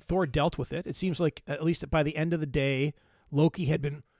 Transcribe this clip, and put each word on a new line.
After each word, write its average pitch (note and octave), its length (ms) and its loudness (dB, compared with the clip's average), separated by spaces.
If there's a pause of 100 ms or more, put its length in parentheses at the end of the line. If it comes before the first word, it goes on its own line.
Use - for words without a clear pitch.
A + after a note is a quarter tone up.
Thor F3+ 240 0
dealt D3 320 0
with C3+ 160 -6
it. C#3 140 -6
It - 80 -6
seems F3+ 240 -2
like, D#3+ 280 0
at D3+ 160 -6
least E3 280 0
by D#3 100 4
the D3+ 160 -2
end E3 160 0
of E3 60 0
the D#3 80 -2
day, C#3 480 0 (360)
Loki D#3 340 2
had D3+ 160 2
been C#3+ 200 -4 (180)